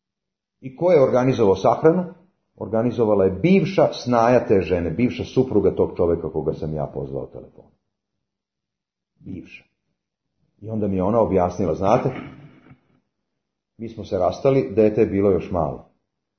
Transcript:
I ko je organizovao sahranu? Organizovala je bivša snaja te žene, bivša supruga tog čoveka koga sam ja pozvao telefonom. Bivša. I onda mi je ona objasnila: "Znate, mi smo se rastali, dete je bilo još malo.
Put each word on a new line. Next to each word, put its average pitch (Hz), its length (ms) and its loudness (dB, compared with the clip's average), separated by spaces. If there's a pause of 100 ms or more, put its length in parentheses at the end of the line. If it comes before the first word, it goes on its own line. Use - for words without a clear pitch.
(600)
I 131 140 -16
ko 180 160 0
je 151 120 6
organizovao 117 520 2
sahranu? 156 480 2 (520)
Organizovala 107 680 0
je 92 60 2
bivša 160 600 2
snaja 120 540 2
te 101 140 2
žene, 85 300 -2
bivša 104 320 -2
supruga 104 520 0
tog 90 220 0
čoveka 82 320 0
koga 76 240 -4
sam 78 200 -8
ja 73 200 -6
pozvao 67 320 -10
telefonom. - 460 -20 (1500)
Bivša. - 440 -16 (1000)
I 104 80 -14
onda 107 180 -4
mi 98 80 -2
je 92 80 0
ona 107 160 2
objasnila: 90 560 0
"Znate, 101 340 2 (1700)
mi 113 120 -14
smo 113 140 -14
se 98 140 -4
rastali, 131 580 0
dete 107 260 4
je 104 60 4
bilo 98 240 2
još 82 200 -2
malo. 73 380 -4 (500)